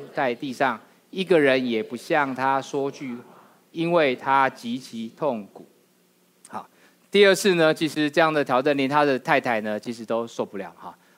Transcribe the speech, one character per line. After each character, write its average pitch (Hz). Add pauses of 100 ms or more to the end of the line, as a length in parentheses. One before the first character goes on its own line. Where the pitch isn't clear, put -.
(140)
在 131
地 127
上， 120 (300)
一 190
个 175
人 135
也 113
不 120
向 143
他 135
说 139
句， 135 (540)
因 165
为 151
他 135
极 120
其 113
痛 120
苦。 - (800)
好， - (440)
第 202
二 190
次 185
呢， 160
其 160
实 151
这 165
样 160
的 147
挑 127
战， 147
连 135
他 147
的 135
太 143
太 120
呢， 107
其 120
实 113
都 117
受 113
不 101
了 87
哈。 92 (200)